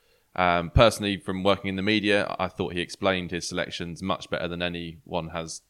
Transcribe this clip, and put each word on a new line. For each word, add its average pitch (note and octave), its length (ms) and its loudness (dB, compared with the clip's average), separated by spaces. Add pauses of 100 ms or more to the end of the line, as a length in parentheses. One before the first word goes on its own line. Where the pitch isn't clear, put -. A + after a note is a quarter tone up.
(340)
Um, F2 360 2
personally, G#2 480 6
from F#2 240 -6
working G2 260 2
in F#2+ 80 -2
the F#2+ 60 -2
media, G2+ 560 2
I F#2 100 0
thought - 240 -4
he F2+ 80 -2
explained F2+ 500 0
his E2+ 160 -4
selections E2+ 560 -6
much F#2+ 280 -4
better F2 180 -2
than E2+ 140 -6
anyone E2+ 680 -6
has E2 400 -8